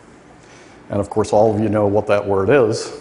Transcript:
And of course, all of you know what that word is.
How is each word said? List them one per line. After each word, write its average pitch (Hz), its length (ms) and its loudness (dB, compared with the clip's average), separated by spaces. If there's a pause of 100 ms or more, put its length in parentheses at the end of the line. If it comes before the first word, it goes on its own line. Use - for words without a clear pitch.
(920)
And 104 80 -4
of 98 120 -6
course, 104 220 -2
all 110 200 4
of 101 80 -2
you 110 80 -2
know 107 160 0
what 101 220 0
that 104 180 0
word 98 240 0
is. - 520 0